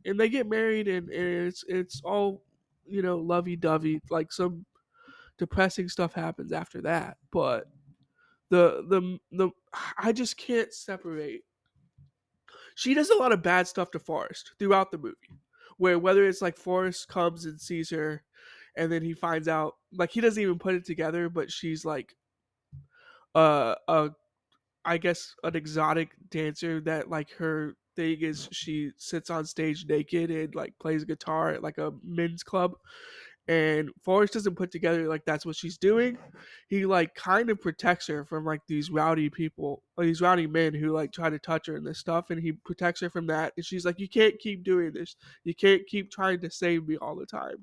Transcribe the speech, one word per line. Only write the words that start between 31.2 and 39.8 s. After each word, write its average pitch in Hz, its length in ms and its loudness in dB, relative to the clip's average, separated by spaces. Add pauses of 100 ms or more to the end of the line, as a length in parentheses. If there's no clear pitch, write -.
at, - 100 -6
like, 156 180 -8
a 151 120 -4 (100)
men's 170 420 -4
club. 180 340 0 (720)
And 156 420 2 (140)
Forrest 196 300 4
doesn't 202 220 0
put 180 160 -4
together, 165 380 0
like, 156 160 -4
that's 156 220 -2
what 156 80 -6
she's 170 220 -8
doing. 233 400 4 (520)
He, 196 160 2
like, 180 300 2
kind 214 340 2
of 208 100 0
protects 175 480 0
her 151 160 -4
from, 156 220 -6
like, 156 220 -2
these 151 240 -2
rowdy 156 400 2
people, 156 520 -6 (140)